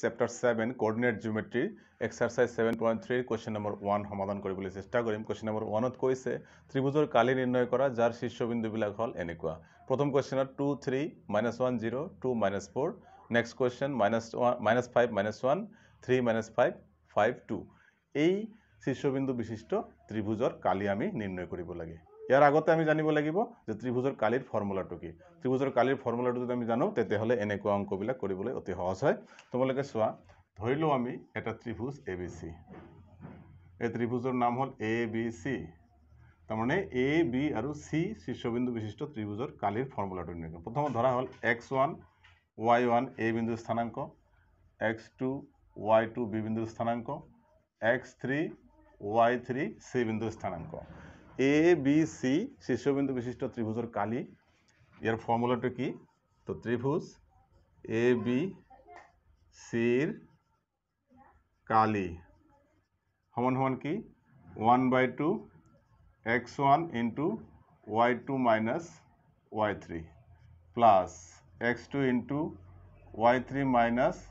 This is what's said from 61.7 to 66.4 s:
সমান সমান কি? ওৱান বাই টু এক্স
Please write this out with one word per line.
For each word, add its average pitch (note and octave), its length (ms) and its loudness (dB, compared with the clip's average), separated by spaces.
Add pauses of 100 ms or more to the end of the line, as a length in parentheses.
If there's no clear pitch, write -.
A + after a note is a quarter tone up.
সমান B2+ 200 0
সমান C3 220 0
কি? D3 180 -6 (640)
ওৱান B2 340 4
বাই B2+ 160 6
টু B2+ 220 0 (960)
এক্স A#2 360 -2